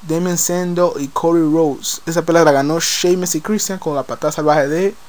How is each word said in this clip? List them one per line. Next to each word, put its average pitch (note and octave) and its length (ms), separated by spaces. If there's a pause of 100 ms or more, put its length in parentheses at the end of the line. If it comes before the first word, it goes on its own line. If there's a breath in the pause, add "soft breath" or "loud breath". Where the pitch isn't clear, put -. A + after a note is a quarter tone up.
Damien E3+ 360
Sandow F3 600
y C#3+ 80
Cody E3+ 320
Rhodes. D#3 640
Esa E3 180
pelea E3+ 200
la D#3 80
ganó C#3+ 280
Sheamus F3+ 560
y D#3 60
Christian G3+ 380
con D3+ 160
la C3+ 80
patada D3 300
salvaje D3+ 340
de F#3 280 (140)